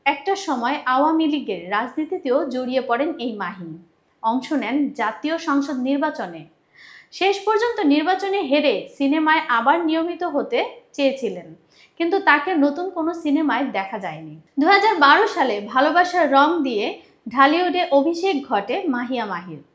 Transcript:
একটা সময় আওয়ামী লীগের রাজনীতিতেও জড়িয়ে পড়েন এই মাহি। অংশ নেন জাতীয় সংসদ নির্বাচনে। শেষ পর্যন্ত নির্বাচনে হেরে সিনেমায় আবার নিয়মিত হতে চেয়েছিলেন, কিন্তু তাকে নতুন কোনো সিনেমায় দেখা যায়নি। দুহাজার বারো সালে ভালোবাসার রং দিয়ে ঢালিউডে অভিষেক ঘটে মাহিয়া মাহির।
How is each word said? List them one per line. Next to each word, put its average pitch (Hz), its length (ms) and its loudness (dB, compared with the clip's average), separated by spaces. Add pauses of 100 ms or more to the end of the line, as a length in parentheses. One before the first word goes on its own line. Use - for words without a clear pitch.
একটা 294 320 0
সময় 277 500 -2
আওয়ামী 311 400 2
লীগের 208 440 -4
রাজনীতিতেও 277 800 -2
জড়িয়ে 254 300 -2
পড়েন 254 380 -2
এই 233 180 -6
মাহি। 175 420 -10 (440)
অংশ 247 300 -2
নেন 262 380 -2
জাতীয় 233 480 -4
সংসদ 285 380 -2
নির্বাচনে। 254 680 -4 (680)
শেষ 392 280 0
পর্যন্ত 427 400 0
নির্বাচনে 370 600 0
হেরে 277 480 0 (100)
সিনেমায় 311 500 2
আবার 269 360 2
নিয়মিত 330 380 -2
হতে 285 420 -2 (280)
চেয়েছিলেন, 190 640 -2 (440)
কিন্তু 339 220 0
তাকে 302 340 4
নতুন 294 360 2
কোনো 339 240 -4
সিনেমায় 285 500 0
দেখা 208 340 -6
যায়নি। 160 420 -12 (200)
দুহাজার 392 360 4
বারো 311 300 6
সালে 262 340 0
ভালোবাসার 311 720 2
রং 302 300 4
দিয়ে 254 380 -2 (280)
ঢালিউডে 302 600 2
অভিষেক 330 580 2
ঘটে 247 400 -2
মাহিয়া 247 380 -4
মাহির। 175 360 -10 (120)